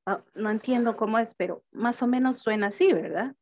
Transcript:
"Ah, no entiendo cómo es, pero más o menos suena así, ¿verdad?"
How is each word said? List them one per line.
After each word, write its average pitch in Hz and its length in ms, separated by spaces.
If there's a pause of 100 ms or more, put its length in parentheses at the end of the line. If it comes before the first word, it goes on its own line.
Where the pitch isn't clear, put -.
"Ah, 202 180 (120)
no 214 140
entiendo 233 460
cómo 220 220
es, 226 180
pero - 360
más 240 300
o 247 60
menos 254 320
suena 214 280
así, 349 260
¿verdad?" 190 480